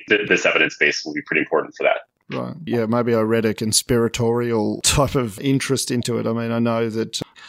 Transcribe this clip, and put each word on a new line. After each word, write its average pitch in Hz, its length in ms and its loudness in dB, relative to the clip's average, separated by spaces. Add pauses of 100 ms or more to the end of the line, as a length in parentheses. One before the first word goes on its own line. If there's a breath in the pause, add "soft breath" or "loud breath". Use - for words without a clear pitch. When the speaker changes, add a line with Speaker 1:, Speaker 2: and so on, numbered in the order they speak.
Speaker 1:
th-, 104 200 2
this 90 160 4
evidence 80 320 2
base 73 260 0
will 78 100 -8
be 73 100 -8
pretty 78 180 0
important 73 340 -2
for - 80 -6
that. - 540 -2
Speaker 2:
Right. 123 160 -6 (120)
Yeah, 113 200 0
maybe 117 300 2
I 110 60 2
read 113 240 2
a 107 100 2
conspiratorial 117 1300 0
type - 320 2
of 113 240 -2
interest 135 500 0
into 120 300 -2
it. 110 80 -4
I 113 60 -2
mean, 117 180 -2
I 117 80 0
know 117 300 2
that 110 300 -4 (280 loud breath)